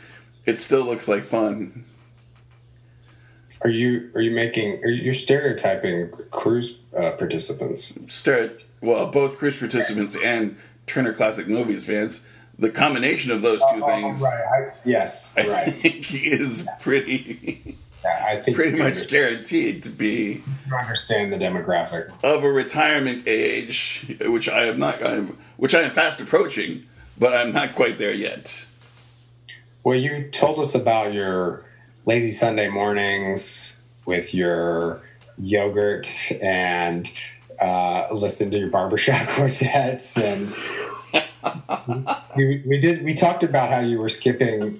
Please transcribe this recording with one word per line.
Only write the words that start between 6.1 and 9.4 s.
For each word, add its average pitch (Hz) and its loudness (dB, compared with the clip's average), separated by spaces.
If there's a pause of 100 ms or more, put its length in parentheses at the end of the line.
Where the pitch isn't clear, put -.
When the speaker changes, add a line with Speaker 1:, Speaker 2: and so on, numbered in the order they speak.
Speaker 2:
cruise, - -2 (160)
uh, 82 0
participants? - -4 (120)
Speaker 1:
Stere-, - 0 (160)
well, 117 2
both 139 2
cruise 143 0